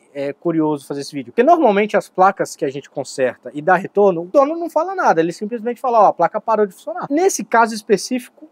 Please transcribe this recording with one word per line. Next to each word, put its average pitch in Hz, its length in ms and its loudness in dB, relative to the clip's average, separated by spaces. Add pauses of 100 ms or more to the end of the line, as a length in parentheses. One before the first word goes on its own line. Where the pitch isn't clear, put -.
(140)
é, 143 180 -6
curioso 156 540 -2
fazer 143 160 -10
esse - 100 -14
vídeo. 135 220 -12
Porque - 80 2
normalmente 226 560 4
as 180 100 -4
placas 185 480 0
que - 80 -10
a 147 60 -2
gente 135 220 -10
conserta 131 600 -6
e 147 80 -14
dá 170 160 2
retorno, 190 460 2
o 175 40 -8
dono 277 300 2
não 339 140 -8
fala 349 240 -2
nada. 254 260 2
Ele 165 120 0
simplesmente 220 500 -8
fala, 233 200 2
"Ó, 196 40 8
a 160 80 4
placa 170 260 -2
parou 214 280 0
de 190 60 -20
funcionar." 330 360 -12
Nesse 339 340 0
caso 226 300 2
específico, 240 800 -4